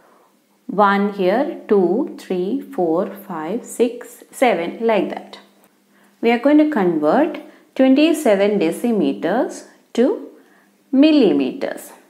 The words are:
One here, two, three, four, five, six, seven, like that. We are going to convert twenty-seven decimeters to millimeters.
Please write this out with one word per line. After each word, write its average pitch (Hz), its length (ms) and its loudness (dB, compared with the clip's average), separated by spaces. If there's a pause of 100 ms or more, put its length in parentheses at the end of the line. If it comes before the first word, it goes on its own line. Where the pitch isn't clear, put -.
(680)
One 202 460 -2
here, 202 560 -4
two, 202 500 -2
three, 196 420 -6
four, 175 460 -4
five, 175 580 -10
six, - 680 -6
seven, 196 480 -2
like 226 300 0
that. - 280 -8 (840)
We 233 120 2
are 233 80 0
going 285 180 4
to - 100 4
convert 180 720 0 (380)
twenty-seven 262 840 4
decimeters 170 1080 -2 (260)
to 269 340 0 (600)
millimeters. 233 1040 2 (180)